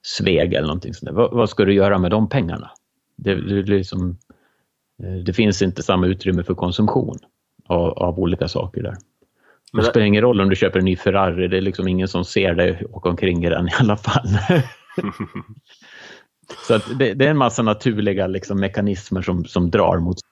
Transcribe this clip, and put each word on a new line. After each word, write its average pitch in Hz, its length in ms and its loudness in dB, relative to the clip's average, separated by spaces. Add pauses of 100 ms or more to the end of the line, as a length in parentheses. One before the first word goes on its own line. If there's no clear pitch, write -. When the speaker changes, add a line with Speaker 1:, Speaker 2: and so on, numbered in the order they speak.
Speaker 1:
Sveg 85 520 0
eller 76 140 -2
någonting 82 260 -6
sånt - 140 -14
där. 73 60 -10
Vad, 110 180 2
vad 117 180 0
ska 104 160 2
du 98 80 4
göra 98 240 4
med 92 140 0
de 107 180 0
pengarna? 85 420 -4 (460)
Det, 98 180 -2
det, 98 280 -2
det 101 100 0
är 101 40 4
liksom, 90 400 -4 (840)
eh, 92 100 -8
det 92 200 -4
finns 104 280 2
inte 95 220 0
samma 92 240 2
utrymme 92 360 0
för 92 100 -4
konsumtion 90 640 -2 (500)
av, 85 220 0
av 87 300 -2
olika 87 280 0
saker - 360 -6
där. 95 120 -8 (760)
Speaker 2:
Men 110 80 2
Speaker 1:
Det 113 60 4
Speaker 2:
det - 20 4
Speaker 1:
spelar 113 160 4
ingen 104 160 4
roll 117 200 4
om 98 80 4
du 92 60 4
köper 95 240 2
en 92 60 2
ny 92 100 2
Ferrari, 92 520 0
det 95 100 0
är 95 40 2
liksom 95 260 -4
ingen 92 200 0
som 90 180 -2
ser 92 300 0
dig 87 340 0
åka - 200 -4
omkring 87 360 0
i 87 40 2
den 87 180 0
i 90 120 -2
alla 107 180 4
fall. - 300 -2
<laughs> 104 360 2 (2000)
Så 117 60 4
att 113 260 0
det, 117 140 2
det 131 120 4
är 147 40 4
en 151 80 2
massa 123 260 2
naturliga, 104 640 0
liksom, 95 320 -4
mekanismer 98 600 -2
som, 87 240 -2
som 87 260 0
drar 90 280 4
mot 87 180 -2 (140)